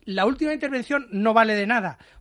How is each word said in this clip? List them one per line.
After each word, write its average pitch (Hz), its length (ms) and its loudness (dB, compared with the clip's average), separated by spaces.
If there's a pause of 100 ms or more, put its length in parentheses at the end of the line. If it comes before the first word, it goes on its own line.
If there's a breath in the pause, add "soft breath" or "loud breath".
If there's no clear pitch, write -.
la 190 200 -2
última 302 280 -2
intervención 277 580 -4
no 208 220 2
vale 220 220 4
de 202 120 -2
nada, 196 300 -2 (240 soft breath)